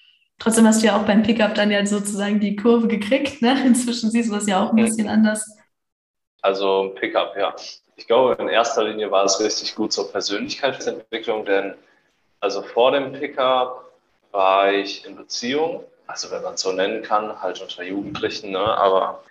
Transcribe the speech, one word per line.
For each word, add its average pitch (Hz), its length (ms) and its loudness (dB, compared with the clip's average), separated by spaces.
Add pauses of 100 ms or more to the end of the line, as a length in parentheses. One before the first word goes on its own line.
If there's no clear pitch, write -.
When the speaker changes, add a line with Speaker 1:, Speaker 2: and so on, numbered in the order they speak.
(400)
Speaker 1:
Trotzdem 220 280 6
hast 220 140 6
du 226 60 4
ja 202 120 4
auch 208 60 -2
beim 214 180 4
Pickup 214 320 2
dann 208 160 2
ja 202 140 2
sozusagen 202 540 -2
die 202 160 0
Kurve 233 320 4
gekriegt, 262 540 -2
ne? 247 140 4 (100)
Inzwischen 233 460 2
siehst 233 180 0
du 208 60 -2
das 208 120 -2
ja 196 160 2
auch 226 80 -2
ein 233 40 4
Speaker 2:
Mhm. 220 100 6
Speaker 1:
bisschen 220 220 0
anders. 214 380 2 (960)
Speaker 2:
Also 98 580 0
Pickup, - 380 -2
ja. 95 180 -2 (400)
Ich - 100 -20
glaube, 120 360 2
in - 80 -4
erster 110 340 2
Linie 107 280 -4
war 98 140 4
es 101 140 0
richtig - 360 -4
gut 107 160 -4
zur 98 200 -4
Persönlichkeitsentwicklung, 107 1300 -6
denn 98 280 0 (640)
also 98 220 -2
vor 123 300 2
dem 135 220 -2
Pickup 131 800 -2 (400)
war 98 400 4
ich 98 340 -4
in 98 100 -16
Beziehung, 139 680 -6 (220)
also - 240 -12
wenn 92 140 -8
man 90 100 -8
es - 80 -6
so 95 100 -2
nennen 101 300 -2
kann, 107 400 -4
halt 92 180 -6
unter 92 240 -14
Jugendlichen, 98 680 -6
ne? 95 80 -2
Aber 95 720 0